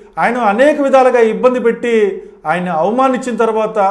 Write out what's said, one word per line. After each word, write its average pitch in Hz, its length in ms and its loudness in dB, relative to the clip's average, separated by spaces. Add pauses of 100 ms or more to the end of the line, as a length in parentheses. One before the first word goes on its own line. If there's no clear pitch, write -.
(180)
ఆయన 220 200 0
అనేక 247 420 2
విధాలుగా 254 400 2
ఇబ్బంది 233 400 0
పెట్టి, 226 640 -2 (240)
ఆయన్ని 180 240 -2
అవమానించిన 240 680 -2
తర్వాత 220 420 -2 (120)